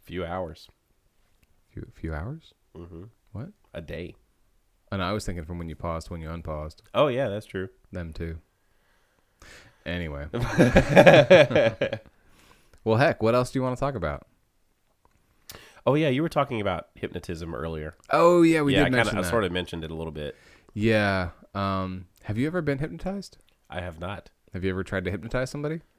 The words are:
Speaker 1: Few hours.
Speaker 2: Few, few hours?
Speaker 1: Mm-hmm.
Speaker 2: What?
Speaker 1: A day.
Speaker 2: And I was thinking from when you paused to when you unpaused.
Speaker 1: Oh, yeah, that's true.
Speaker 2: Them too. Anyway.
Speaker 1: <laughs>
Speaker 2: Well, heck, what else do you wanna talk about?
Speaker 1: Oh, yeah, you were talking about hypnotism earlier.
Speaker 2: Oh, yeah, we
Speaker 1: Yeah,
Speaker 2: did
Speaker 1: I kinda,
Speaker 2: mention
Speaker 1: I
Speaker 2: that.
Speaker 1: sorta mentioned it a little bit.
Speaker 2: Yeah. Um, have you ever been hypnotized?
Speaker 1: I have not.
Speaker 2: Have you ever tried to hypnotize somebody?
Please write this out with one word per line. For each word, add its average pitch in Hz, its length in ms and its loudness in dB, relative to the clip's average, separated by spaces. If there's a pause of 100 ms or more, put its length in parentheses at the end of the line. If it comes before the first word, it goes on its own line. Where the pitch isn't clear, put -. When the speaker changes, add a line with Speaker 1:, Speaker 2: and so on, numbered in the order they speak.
Speaker 1:
Few 87 220 -8
hours. 85 420 -8 (1000)
Speaker 2:
Few, - 240 -14
few 82 180 -10
hours? 110 440 -10 (200)
Speaker 1:
Mm-hmm. 85 280 -16 (300)
Speaker 2:
What? 120 160 -12 (260)
Speaker 1:
A 82 60 -10
day. - 340 -12 (760)
Speaker 2:
And 98 120 -4
I 90 100 -2
was 208 140 -6
thinking 87 180 -8
from 87 140 -8
when 82 100 -8
you 76 60 -10
paused 82 320 -6
to 87 60 -12
when 85 80 -10
you 78 100 -10
unpaused. 78 500 -10 (140)
Speaker 1:
Oh, 143 120 4
yeah, 127 220 -2
that's 104 160 -8
true. 95 240 -8 (220)
Speaker 2:
Them 85 220 -10
too. 82 260 -8 (1500)
Anyway. 78 480 -6
Speaker 1:
<laughs> 131 1700 6 (840)
Speaker 2:
Well, 110 140 2
heck, 147 240 2
what 113 140 4
else 123 160 0
do 135 80 -4
you 127 40 -2
wanna 127 120 -4
talk 139 180 -4
about? 78 320 -6 (1600)
Speaker 1:
Oh, 127 80 4
yeah, 156 160 2
you 131 140 0
were 165 60 -2
talking 127 320 -2
about 92 340 -4
hypnotism 85 580 -8
earlier. 78 400 -8 (160)
Speaker 2:
Oh, 170 320 6
yeah, 160 220 6
we 139 100 4
Speaker 1:
Yeah, - 60 6
Speaker 2:
did - 20 6
Speaker 1:
I 143 40 6
kinda, 127 120 2
Speaker 2:
mention 113 220 2
Speaker 1:
I - 20 -2
Speaker 2:
that. 90 80 -2
Speaker 1:
sorta 107 220 0
mentioned 87 320 -4
it 80 80 -10
a - 20 -8
little 80 180 -8
bit. 73 240 -8 (380)
Speaker 2:
Yeah. 104 560 0 (240)
Um, 95 540 -4 (160)
have 110 160 -6
you 139 80 0
ever 170 160 -4
been 139 160 -2
hypnotized? 170 580 -8 (320)
Speaker 1:
I 87 120 -8
have 85 180 -10
not. 90 320 -10 (220)
Speaker 2:
Have 90 100 -6
you 95 80 0
ever 95 120 -4
tried 95 220 -4
to 90 60 -2
hypnotize 117 400 -4
somebody? 151 300 -6 (180)